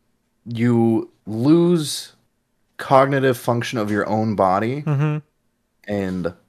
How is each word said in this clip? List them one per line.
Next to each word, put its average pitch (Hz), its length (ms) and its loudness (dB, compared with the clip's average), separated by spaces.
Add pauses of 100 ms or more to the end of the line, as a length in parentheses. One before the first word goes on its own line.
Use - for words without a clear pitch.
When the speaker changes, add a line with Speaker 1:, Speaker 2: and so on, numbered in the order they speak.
(460)
Speaker 1:
you 113 640 0 (160)
lose 156 840 0 (640)
cognitive 135 600 2
function 120 420 -4
of 104 100 -2
your 104 200 0
own 110 260 0
body 101 460 0
Speaker 2:
Mm-hmm. 151 380 -2 (680)
Speaker 1:
and 92 460 -4 (160)